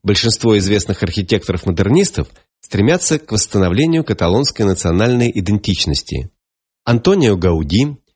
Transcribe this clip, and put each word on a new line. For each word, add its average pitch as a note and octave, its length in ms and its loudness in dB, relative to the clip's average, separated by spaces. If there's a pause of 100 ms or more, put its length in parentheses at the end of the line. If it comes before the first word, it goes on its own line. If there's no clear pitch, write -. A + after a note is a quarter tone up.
Большинство A2 560 2
известных G2 440 0
архитекторов-модернистов G2 1300 -2 (320)
стремятся D3+ 580 0
к D3+ 140 -8
восстановлению D3+ 720 0
каталонской A2 600 0
национальной A#2+ 640 2
идентичности. F2+ 1000 -4 (560)
Антонио A#2+ 500 2
Гауди, F2+ 640 0 (180)